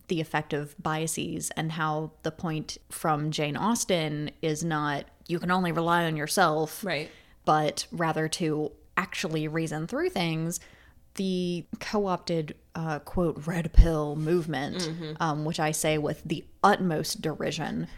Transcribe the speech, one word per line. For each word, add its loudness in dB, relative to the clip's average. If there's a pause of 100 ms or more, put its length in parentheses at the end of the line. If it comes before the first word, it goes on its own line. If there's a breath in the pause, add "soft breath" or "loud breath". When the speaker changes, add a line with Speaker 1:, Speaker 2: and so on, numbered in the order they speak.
Speaker 1:
the -2
effect -2
of -4
biases -4
and -4
how -2 (120)
the -2
point -6 (120)
from 0
Jane -2
Austen 0 (100)
is -2
not, -2 (220)
"You -2
can -2
only 2
rely 4
on 0
yourself," 2
Speaker 2:
Right. -4 (360 loud breath)
Speaker 1:
but 2
rather 0
to -2 (260)
actually -2
reason -2
through -2
things. -2 (560 loud breath)
The -2 (140)
co-opted, -2 (200)
uh, -4
quote, -2
red -2
pill 8
movement, 0
Speaker 2:
Mm-hmm. -6
Speaker 1:
um, 0
which -4
I 2
say 2
with -2
the -4 (200)
utmost 2
derision, -4 (100)